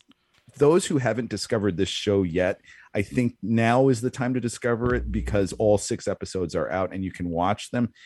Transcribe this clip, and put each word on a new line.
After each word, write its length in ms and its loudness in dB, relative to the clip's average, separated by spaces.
those 280 6
who 120 0
haven't 320 0
discovered 460 0
this 120 0
show 340 2
yet, 380 0
I 80 0
think 400 -2
now 460 4
is 140 2
the 80 -2
time 240 -4
to 60 0
discover 540 -2
it 160 -4
because 440 -2
all 240 4
six 280 -4
episodes 480 -4
are 160 -2
out 220 -2
and 120 -6
you 60 -4
can 200 -8
watch 400 -2
them 200 -2